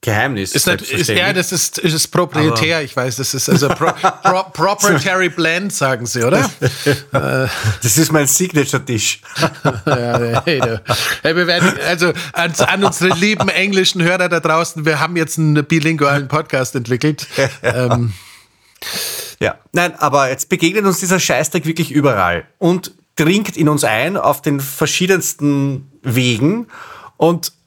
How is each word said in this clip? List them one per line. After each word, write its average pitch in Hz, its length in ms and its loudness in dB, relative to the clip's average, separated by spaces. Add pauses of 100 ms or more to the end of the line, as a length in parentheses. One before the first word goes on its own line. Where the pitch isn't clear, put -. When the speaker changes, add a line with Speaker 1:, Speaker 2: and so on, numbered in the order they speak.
Speaker 1:
Geheimnis, 107 540 0
Speaker 2:
Ist - 120 0
nat-, - 140 0
ist, - 80 -12
Speaker 1:
selbstverständlich. 180 380 0
Speaker 2:
ja, 202 60 0
das 180 180 -2
ist, - 260 -2
ist 160 300 0
proprietär, 156 720 0
Speaker 1:
Aber 151 80 -4
Speaker 2:
ich - 100 -10
weiß, 127 220 -2
das 135 160 -4
ist 131 160 -2
also 139 200 2
pro-, 160 220 0
Speaker 1:
<laughs> - 320 -2
Speaker 2:
pro-, 190 280 2
proprietary 185 760 2
blend, 170 440 -2
sagen 131 320 0
sie, 117 180 -4
oder? 202 320 2
Speaker 1:
<laughs> - 60 -10 (520)
Speaker 2:
Äh. 131 340 0 (360)
Speaker 1:
Das 120 140 2
ist 147 140 4
mein 151 160 4
Signature-Dish. 143 1000 0
Speaker 2:
<laughs> - 40 -20 (540)
Ja, 120 600 0
hey, 156 140 0
du. 113 220 -2 (400)
Hey, 160 140 0
wir 175 120 2
werden, 175 260 2 (120)
also 170 280 0 (200)
an, 170 200 -2
an 190 300 0
unsere 185 320 2
lieben 196 340 0
englischen 190 520 0
Hörer 180 280 2
da 170 100 0
draußen, 160 460 0
wir 151 140 2
haben 160 180 -2
jetzt 156 200 -2
einen 151 280 2
bilingualen 147 640 0
Podcast 143 460 -2
entwickelt. 127 560 -2
Speaker 1:
<laughs> - 300 -2
Speaker 2:
Ähm. 120 520 0 (1300)
Speaker 1:
Ja, - 200 -2 (140)
nein, 170 260 0
aber 139 300 2
jetzt 135 200 -6
begegnet 190 360 2
uns 185 140 2
dieser 185 200 0
Scheißdreck 156 460 0
wirklich 160 260 -2
überall 101 540 2 (120)
und 175 360 0 (220)
dringt 196 420 0
in 151 120 4
uns 151 140 2
ein 135 340 0
auf 135 240 2
den 143 180 0
verschiedensten 143 1300 0 (100)
Wegen 127 680 0 (500)
und 170 360 0 (140)